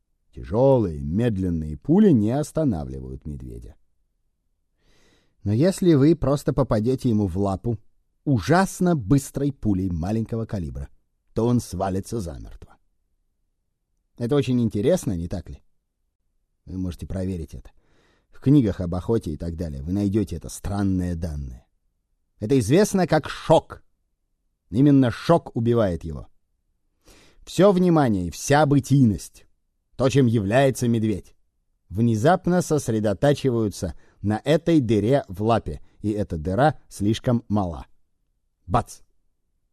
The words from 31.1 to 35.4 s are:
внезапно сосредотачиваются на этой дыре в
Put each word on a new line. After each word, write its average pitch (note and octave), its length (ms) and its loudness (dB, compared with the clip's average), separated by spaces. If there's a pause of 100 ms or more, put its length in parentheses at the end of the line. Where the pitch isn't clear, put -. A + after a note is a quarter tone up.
внезапно A#2+ 720 2
сосредотачиваются A2+ 1300 0 (260)
на G#2+ 240 -2
этой D#3+ 360 2
дыре A2+ 480 2
в F#2 140 -10